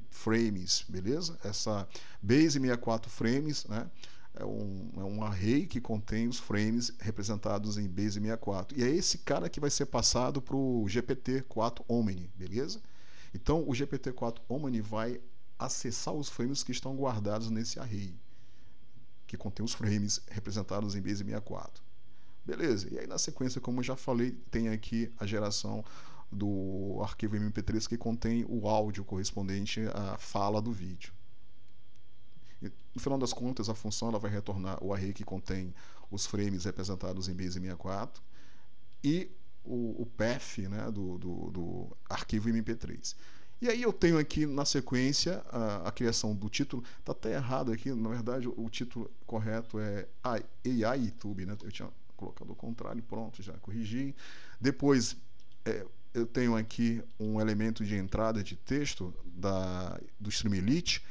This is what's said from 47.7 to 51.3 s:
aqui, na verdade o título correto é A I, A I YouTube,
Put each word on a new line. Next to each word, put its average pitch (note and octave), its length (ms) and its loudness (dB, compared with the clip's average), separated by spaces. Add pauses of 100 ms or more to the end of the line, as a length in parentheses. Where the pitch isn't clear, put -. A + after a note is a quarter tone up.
aqui, G#2+ 180 0
na A2 200 0
verdade A#2+ 360 0
o A#2 220 -2
título A#2 420 -2 (160)
correto A2 520 0
é G2+ 280 0 (160)
A A#2+ 160 2 (240)
I, A#2+ 220 2
A A#2+ 100 4
I C3 120 2
YouTube, G2 400 -2